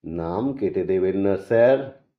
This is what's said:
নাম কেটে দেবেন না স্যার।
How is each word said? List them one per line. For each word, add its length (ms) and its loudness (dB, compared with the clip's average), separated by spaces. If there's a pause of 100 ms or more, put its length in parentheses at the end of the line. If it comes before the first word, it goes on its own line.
নাম 520 -4
কেটে 280 -2
দেবেন 320 0
না 200 0
স্যার। 680 2 (120)